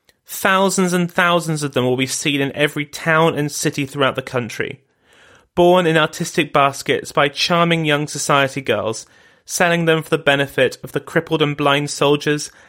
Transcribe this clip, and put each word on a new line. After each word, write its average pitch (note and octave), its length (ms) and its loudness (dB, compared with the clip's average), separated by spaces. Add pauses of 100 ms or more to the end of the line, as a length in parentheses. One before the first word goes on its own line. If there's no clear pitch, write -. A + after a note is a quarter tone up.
(260)
Thousands F#3+ 680 0
and F3 180 0
thousands E3+ 540 0
of C#3 80 -6
them B2 120 0
will B2+ 120 0
be C3 100 0
seen C#3+ 340 -2
in C#3 140 -2
every D3 300 -2
town D#3+ 500 0
and D3 160 -4
city C#3+ 360 -4
throughout C3+ 280 0
the C3 80 -4
country, - 600 -6 (720)
borne F3 300 6
in D#3+ 100 2
artistic D#3 560 -2
baskets C#3 580 0
by D3 180 2
charming E3+ 560 0
young D3 220 0
society C#3 540 0
girls, A2 460 -2 (380)
selling E3+ 420 0
them D#3+ 160 2
for - 80 -20
the D#3 80 2
benefit C#3 680 0
of - 80 -16
the D3 80 -4
crippled D#3+ 420 -2
and D3 140 0
blind C#3+ 340 0
soldiers D3 600 0 (180)